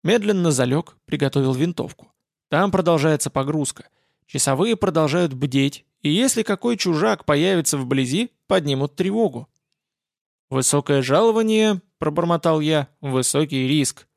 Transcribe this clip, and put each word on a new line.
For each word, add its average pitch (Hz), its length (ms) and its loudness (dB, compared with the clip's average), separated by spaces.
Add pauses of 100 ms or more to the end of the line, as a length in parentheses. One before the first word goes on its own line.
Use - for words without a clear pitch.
Медленно 202 480 2
залёг, 131 540 0
приготовил 135 480 0
винтовку. - 580 -6 (380)
Там 180 220 0
продолжается 160 580 2
погрузка. 139 600 -4 (380)
Часовые 143 500 0
продолжают 160 580 0
бдеть, 135 500 -2 (160)
и 147 80 -4
если 220 340 0
какой 220 340 -2
чужак 185 480 0
появится 156 520 0
вблизи, 135 540 -2 (160)
поднимут 143 500 0
тревогу. 190 520 -2 (1000)
«Высокое 139 540 0
жалование», — 214 800 2 (160)
пробормотал 160 640 0
я, — 151 280 0 (120)
«высокий 135 680 -2
риск». 143 380 -2 (100)